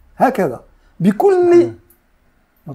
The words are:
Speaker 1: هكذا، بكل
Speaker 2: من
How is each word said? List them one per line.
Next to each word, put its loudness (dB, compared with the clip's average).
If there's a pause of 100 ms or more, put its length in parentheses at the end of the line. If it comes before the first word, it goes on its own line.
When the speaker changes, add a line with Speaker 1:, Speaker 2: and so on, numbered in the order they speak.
(180)
Speaker 1:
هكذا، -2 (400)
بكل 2 (920)
Speaker 2:
من -16